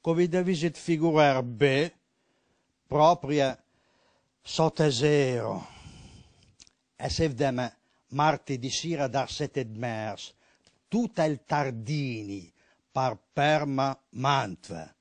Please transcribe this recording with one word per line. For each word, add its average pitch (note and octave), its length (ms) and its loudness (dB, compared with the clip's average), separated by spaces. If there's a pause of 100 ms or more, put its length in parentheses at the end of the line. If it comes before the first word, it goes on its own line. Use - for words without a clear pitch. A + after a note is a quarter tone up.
come E3 260 0
da F3+ 160 0
visit F3 340 -2
figurar D3+ 640 4
be, C3+ 520 2 (920)
propria C#3+ 680 4 (880)
sotto D#3 480 0
zero. B2 800 0 (1300)
E C3+ 120 -8
se D#3+ 200 0
vediamo B2+ 440 -2 (360)
martedì C#3 600 -2
sera D#3 360 -4
da B2+ 220 -2
sette C#3 360 -6
mers, A2 720 -8 (540)
tutta G#3+ 360 -2
il D3+ 200 -2
Tardini, A#2 1080 -4 (380)
par C3 260 -2 (160)
Perma C#3 680 0 (120)
Mantve G#2 920 -2